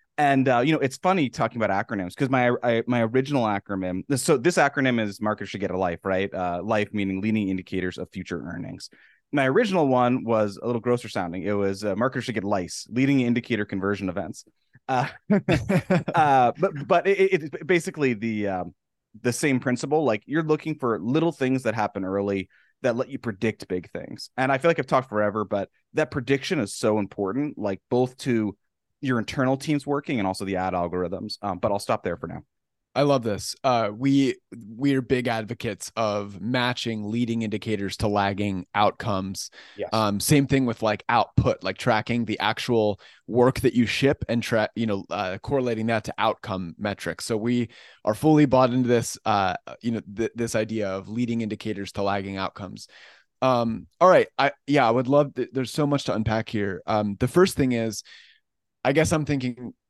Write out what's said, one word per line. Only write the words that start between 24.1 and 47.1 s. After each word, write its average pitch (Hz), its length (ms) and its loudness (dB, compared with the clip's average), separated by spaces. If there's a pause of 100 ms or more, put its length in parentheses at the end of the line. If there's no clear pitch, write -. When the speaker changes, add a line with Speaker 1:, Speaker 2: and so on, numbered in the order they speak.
Speaker 1:
And 131 160 0
I 135 60 2
feel 151 120 2
like 165 80 2
I've 127 80 -4
talked 131 220 0
forever, 104 380 0
but 98 240 -4 (240)
that 156 180 0
prediction 139 480 -2
is 104 160 -4
so 107 240 2
important, 104 580 -4
like, 101 320 -4
both 127 280 0
to 113 400 0 (420)
your 131 200 0
internal 131 360 0
teams 143 320 -2
working 139 320 -2
and 98 80 0
also 92 160 -4
the 95 140 -2
ad 92 160 -2
algorithms. 90 680 -4
Um, 95 180 -4
but 107 120 0
I'll 101 80 0
stop - 240 -2
there 87 140 -2
for - 100 -10
now. 87 140 -12 (540)
Speaker 2:
I 127 60 2
love 139 220 2
this. 101 400 -6
Uh, 117 280 2
we, 135 440 2 (160)
we're 120 500 -2
big 127 260 0
advocates 113 680 -6
of 104 440 -2
matching 117 720 -2
leading 117 320 -2
indicators 104 560 -4
to - 100 0
lagging 101 680 0
outcomes. 98 760 0 (260)
Speaker 1:
Yes. 95 160 -8
Speaker 2:
Um, 104 280 2
same 139 260 4
thing 135 220 0
with, 113 160 -4
like, 107 260 0
output, - 540 2
like, 95 160 -4
tracking 117 460 0
the 107 140 -2
actual 107 600 2 (260)
work 123 360 4
that 131 120 2
you 117 140 4
ship 135 420 0
and 117 140 0
tra-, 110 320 0
you 113 100 -2
know, 101 240 -4
uh, 95 300 -4
correlating 120 480 -2
that 113 160 0
to - 160 -10
outcome 98 580 -2
metrics. 98 480 -6